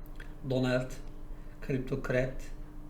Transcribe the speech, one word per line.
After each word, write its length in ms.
Donald, 420
Cryptocrat, 720